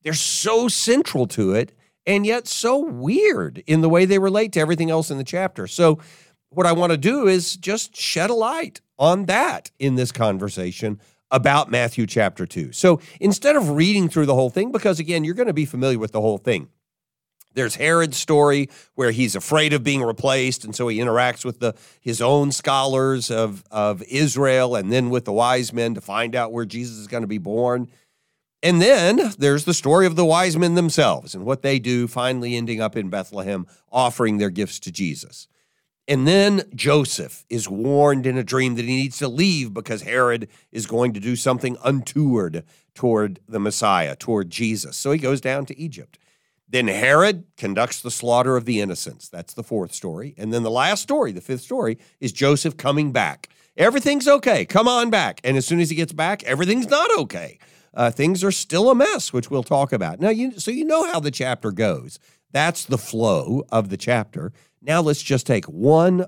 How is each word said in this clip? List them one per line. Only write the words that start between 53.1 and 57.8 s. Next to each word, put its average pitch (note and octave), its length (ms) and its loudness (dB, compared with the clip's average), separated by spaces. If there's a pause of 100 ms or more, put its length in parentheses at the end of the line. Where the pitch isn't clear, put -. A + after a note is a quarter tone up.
back. G2+ 380 -4 (260)
Everything's C4+ 540 2
okay. C4 380 4
Come A3 200 2
on A#3+ 220 2
back. F#3 360 0
And C3+ 120 2
as C3 100 0
soon E3+ 140 2
as E3 80 2
he D#3 80 -4
gets E3 160 -4
back, E3 320 -4
everything's G#3 440 0
not D#4 300 2
okay. - 400 -8 (360)